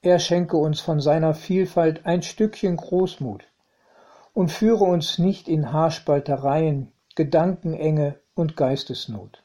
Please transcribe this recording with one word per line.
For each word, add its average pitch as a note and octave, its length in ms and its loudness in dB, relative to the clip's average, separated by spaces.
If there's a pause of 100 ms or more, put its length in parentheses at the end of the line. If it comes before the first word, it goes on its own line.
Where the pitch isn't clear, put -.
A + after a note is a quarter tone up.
Er F3+ 180 4
schenke F3 380 0
uns D3+ 220 0
von D#3 200 -2
seiner D#3 340 2
Vielfalt E3+ 720 0
ein F3 180 0
Stückchen G#3 540 -2
Großmut D#3 680 -4 (880)
und E3+ 180 0
führe G#3+ 320 4
uns F3 340 0
nicht F#3 300 0
in D3+ 240 -2
Haarspaltereien, D3 1200 0 (240)
Gedankenenge D#3 1040 0 (160)
und D#3+ 220 -2
Geistesnot. B2 880 -6